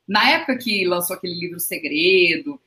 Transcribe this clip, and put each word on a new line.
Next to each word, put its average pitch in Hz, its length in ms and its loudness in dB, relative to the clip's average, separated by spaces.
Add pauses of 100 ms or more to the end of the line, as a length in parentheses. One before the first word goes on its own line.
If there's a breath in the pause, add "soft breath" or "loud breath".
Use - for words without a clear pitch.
na 208 220 4
época 320 260 0
que 208 300 -2
lançou 180 300 -2
aquele 175 220 -8
livro 170 220 -10
Segredo, 165 1080 0